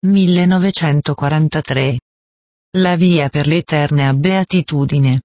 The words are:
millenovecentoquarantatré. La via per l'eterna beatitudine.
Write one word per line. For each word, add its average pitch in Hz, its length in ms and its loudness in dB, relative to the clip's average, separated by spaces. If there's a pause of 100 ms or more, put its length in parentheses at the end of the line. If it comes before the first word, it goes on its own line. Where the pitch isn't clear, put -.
millenovecentoquarantatré. 156 1900 0 (800)
La 180 180 2
via 170 320 2
per 147 180 -2
l'eterna 147 640 0
beatitudine. 143 1120 0